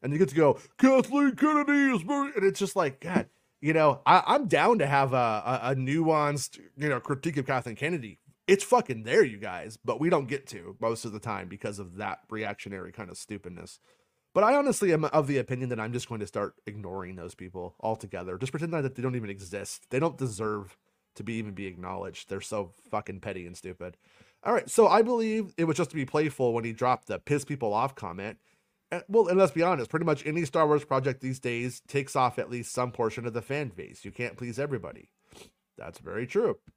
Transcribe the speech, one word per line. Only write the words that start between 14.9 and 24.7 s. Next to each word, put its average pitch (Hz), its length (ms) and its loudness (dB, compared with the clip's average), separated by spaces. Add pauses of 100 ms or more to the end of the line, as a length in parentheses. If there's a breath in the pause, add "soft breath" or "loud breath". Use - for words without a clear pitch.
am 156 100 2
of 151 220 4
the 139 100 0
opinion 127 320 -2
that 120 120 -4
I'm 110 120 -4
just 120 160 -6
going 113 120 -6
to 104 60 -6
start 101 280 -4 (100)
ignoring 95 520 -10
those 87 180 -12
people 90 460 -12
altogether. 95 580 -6
Just 127 140 -6
pretend 165 200 -4
that 139 220 -2
they 123 80 -8
don't 127 140 -2
even 110 120 -6
exist. 98 640 -12
They 127 80 0
don't 160 180 0
deserve 107 600 -4 (380)
to - 60 -14
be, 110 120 -6
even 107 180 -6
be 98 140 -10
acknowledged. 92 640 -10
They're 98 100 -4
so 98 320 -6 (180)
fucking 104 300 -6
petty 92 260 -8
and 87 100 -14
stupid. 90 420 -12 (460 soft breath)
All - 80 0
right, - 180 -2